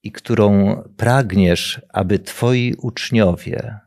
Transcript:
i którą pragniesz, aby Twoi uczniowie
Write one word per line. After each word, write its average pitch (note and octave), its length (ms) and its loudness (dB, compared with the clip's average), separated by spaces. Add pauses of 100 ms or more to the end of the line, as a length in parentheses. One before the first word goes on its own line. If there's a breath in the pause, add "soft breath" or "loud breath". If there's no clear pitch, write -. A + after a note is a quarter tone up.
i G#2 80 -10
którą G#2 680 2 (160)
pragniesz, G2+ 840 0 (120)
aby F#2+ 260 0
Twoi B2 580 -2
uczniowie G#2+ 1080 -2